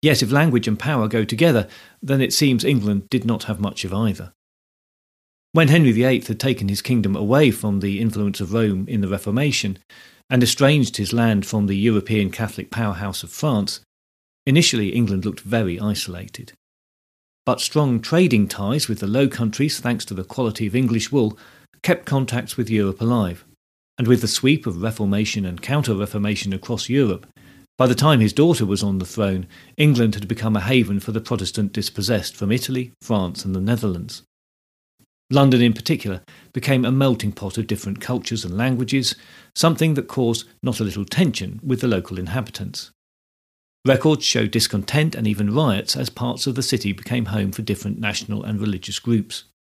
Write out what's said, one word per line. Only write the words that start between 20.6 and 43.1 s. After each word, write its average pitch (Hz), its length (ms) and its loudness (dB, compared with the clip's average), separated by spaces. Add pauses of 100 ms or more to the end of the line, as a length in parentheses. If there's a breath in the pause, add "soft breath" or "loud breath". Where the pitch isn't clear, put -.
of 95 80 -4
English 117 360 0
wool, 117 260 0 (440 loud breath)
kept - 240 0
contacts 123 500 -2
with 110 140 -2
Europe 101 320 0
alive, 113 420 0 (540)
and 117 100 0
with 120 140 6
the 113 60 -2
sweep 143 400 0
of 87 160 -6
Reformation 104 600 -2
and 90 160 -8
Counter-Reformation 104 920 -2
across 113 360 -6
Europe, 135 360 0 (500 loud breath)
by 127 120 4
the 120 80 4
time 147 240 4
his 110 140 4
daughter 143 320 4
was 98 180 -2
on 98 160 0
the 90 60 -4
throne, 95 420 -2 (300 loud breath)
England 120 360 4
had 101 140 -6
become 110 280 -2
a 98 60 0
haven 101 380 2
for 113 120 -8
the 110 100 -4
Protestant 101 520 -4
dispossessed 104 600 -4
from 101 160 -2
Italy, 127 400 -2 (100)
France, 95 440 -2
and 95 100 -4
the 92 60 -2
Netherlands. 101 600 -2 (1080)
London 131 300 6
in 117 120 6
particular 107 480 -4 (320 loud breath)
became 131 300 0
a 120 80 2
melting 127 400 2
pot 101 260 -8
of 110 100 -4
different 98 340 -6
cultures 117 420 -6
and 95 140 -6
languages, 127 580 0 (400 loud breath)
something 160 380 2
that - 140 -2
caused 117 380 0 (160 soft breath)
not 120 180 -4
a 113 40 0
little 101 220 -4
tension 107 580 -2
with 127 180 -2
the 131 60 0
local 95 320 -2
inhabitants. 95 720 -8 (920)